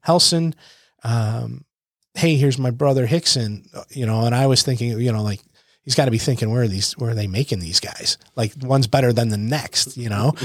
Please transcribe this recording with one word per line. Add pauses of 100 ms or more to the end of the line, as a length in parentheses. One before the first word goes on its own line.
Helson, (500)
um, (500)
"Hey,
here's
my
brother
Hickson," (100)
uh,
you
know,
and
I
was
thinking,
you
know,
like, (420)
he's
gotta
be
thinking,
"Where
are
these,
where
are
they
making
these
guys? (180)
Like, (100)
one's
better
than
the
next,"
you
know, (100)